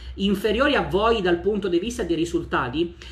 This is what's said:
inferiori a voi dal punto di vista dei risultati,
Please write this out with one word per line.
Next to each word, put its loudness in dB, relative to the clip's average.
inferiori 2
a 2
voi 2
dal 2
punto 0
di 2
vista -2
dei 0
risultati, -2